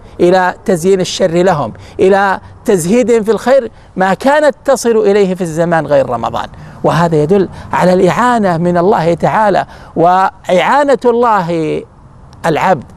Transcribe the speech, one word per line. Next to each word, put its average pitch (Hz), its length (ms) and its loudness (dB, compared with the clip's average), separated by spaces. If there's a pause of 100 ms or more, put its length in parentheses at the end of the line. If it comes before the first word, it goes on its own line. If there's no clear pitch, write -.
(200)
إلى 180 340 2 (120)
تزيين 185 360 0
الشر 175 300 -2
لهم، 165 420 0 (260)
إلى 196 400 2 (260)
تزهيدهم 214 580 0
في 220 80 0
الخير 240 400 0 (240)
ما 190 180 0
كانت 285 420 0 (100)
تصل 233 320 0
إليه 202 380 2
في 185 60 -6
الزمان 165 460 -2
غير 135 220 0
رمضان. 117 380 -6 (360)
وهذا 151 400 0
يدل 185 260 0 (240)
على 175 200 2
الإعانة 190 640 0
من 175 200 -2
الله 170 360 2
تعالى، 165 520 0 (300)
وإعانة 185 1120 0
الله 175 760 0 (640)
العبد 160 380 0 (140)